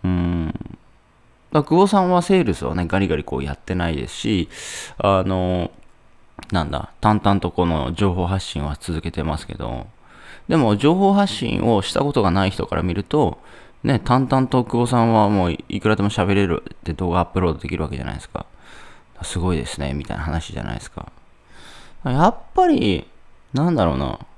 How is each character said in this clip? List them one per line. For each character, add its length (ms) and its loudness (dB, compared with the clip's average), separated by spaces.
う 40 -2
ー 20 2
ん。 380 0
だ 60 -6
か 100 -10
ら 120 2
久 180 0
保 60 6
さ 120 4
ん 120 2
は 100 4
セ 200 4
ー 20 2
ル 100 0
ス 120 -6
を 100 -2
ね、 120 -2
ガ 120 0
リ 80 2
ガ 80 0
リ 80 -6
こ 140 -6
う 60 -4
や 100 -6
っ 40 -10
て 180 -8
な 140 -2
い 60 -2
で 120 -6
す 80 -14
し、 340 0
あ 260 2
の、 480 -2
な 120 0
ん 80 -6
だ、 200 -6
淡 220 2
々 160 4
と 120 -4
こ 140 2
の 280 0
情 220 0
報 100 0
発 200 -2
信 200 -6
は 140 -6
続 220 -6
け 100 -8
て 120 -6
ま 140 -2
す 80 -10
け 100 -12
ど、 320 -8
で 80 4
も 180 4
情 200 4
報 180 4
発 220 2
信 280 -2
を 200 2
し 100 -8
た 80 2
こ 100 0
と 120 2
が 80 2
な 160 2
い 20 2
人 160 -4
か 100 -6
ら 60 -2
見 120 -2
る 100 -4
と、 340 0
ね、 200 2
淡 260 2
々 180 2
と 180 2
久 140 -2
保 80 2
さ 120 2
ん 140 4
は 160 6
も 160 2
う 120 0
い 100 -4
く 80 0
ら 80 4
で 60 -2
も 80 2
喋 240 0
れ 120 4
る 180 -2
っ 100 -20
て 100 -4
動 180 -2
画 80 2
ア 60 2
ッ 20 -20
プ 120 -4
ロ 120 2
ー 20 -2
ド 60 -6
で 100 -10
き 80 -4
る 60 -2
わ 60 -4
け 60 -6
じ 60 -8
ゃ 40 -6
な 60 -8
い 40 -8
で 60 -10
す 80 -20
か。 180 -10
「す 160 -6
ご 160 0
い 40 0
で 100 -4
す 120 -10
ね」 160 -4
み 100 -6
た 100 -8
い 20 -8
な 60 -6
話 280 -4
じ 80 -8
ゃ 40 -8
な 80 -8
い 40 -6
で 60 -12
す 100 -18
か。 200 -14
や 240 4
っ 80 4
ぱ 120 6
り、 400 2
な 160 2
ん 60 2
だ 100 4
ろ 80 4
う 40 0
な。 220 -4